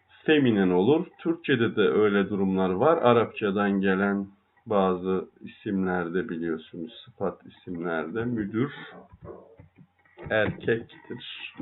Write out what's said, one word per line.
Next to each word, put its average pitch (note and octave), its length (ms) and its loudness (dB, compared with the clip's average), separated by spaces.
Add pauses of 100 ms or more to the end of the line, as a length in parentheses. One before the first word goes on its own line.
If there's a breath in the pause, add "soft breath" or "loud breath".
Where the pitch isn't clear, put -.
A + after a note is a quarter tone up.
(260)
feminen A#2+ 440 4
olur. A#2+ 360 4 (140)
Türkçe'de C3+ 560 0
de G#2+ 60 2
öyle G2+ 480 4
durumlar F#2+ 400 0
var. C3 280 2
Arapçadan G#2 840 2
gelen G2 460 0 (420)
Bazı F#2+ 600 0 (120)
isimlerde F#2 880 -4
biliyorsunuz, E2 760 -8
sıfat - 400 -8
isimlerde F2 800 -6
müdür A2 480 -4 (1600)
erkektir. - 1300 -4